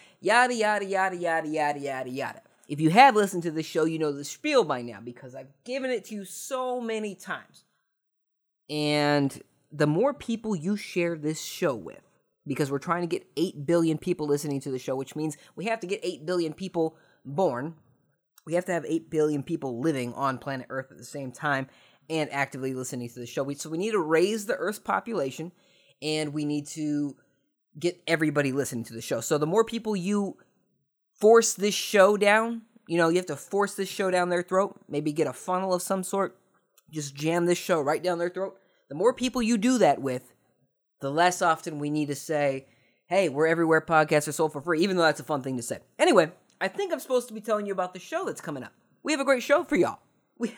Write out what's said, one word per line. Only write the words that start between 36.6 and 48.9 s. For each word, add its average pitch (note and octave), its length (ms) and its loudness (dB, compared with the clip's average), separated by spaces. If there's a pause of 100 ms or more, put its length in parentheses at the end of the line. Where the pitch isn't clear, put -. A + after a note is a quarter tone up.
just C#3+ 240 -8
jam E3 320 0
this F3 140 2
show E3+ 200 0
right C#3+ 220 0
down F3 160 -2
their F3 120 -2
throat. F#3 280 -8 (300)
The C#3 80 -12
more A3 180 4
people B3 300 -2
you A3+ 160 2
do B3+ 180 4
that D3 240 6
with, B2+ 320 -4 (680)
the C#3 80 -4
less F3 320 2
often D#3+ 380 0
we D3 100 -4
need D3+ 200 0
to C#3+ 60 -4
say, C#3+ 520 -2 (400)
"Hey, F3+ 220 2
we're D3 180 2
everywhere E3 320 4
podcasts D#3 480 4
are D3+ 60 -4
sold D#3 180 0
for D3 80 -8
free," D#3+ 220 0
even F#3+ 160 2
though E3+ 60 4
that's D3 180 4
a - 20 -10
fun C#3+ 180 -2
thing C3 140 -4
to A#2 80 -6
say. - 160 -6 (180)
Anyway, A3 320 6 (300)
I F#3+ 80 -2
think F#4 240 -4
I'm C#4 80 -2
supposed B3 300 -2
to G#3+ 40 -16
be A3 60 -12
telling G#3+ 260 -2
you G3+ 60 -4
about F3+ 220 -4
the F#3 80 -14
show F4 240 -6
that's D#3 160 -6
coming C#3 220 -8
up. - 100 -18 (280)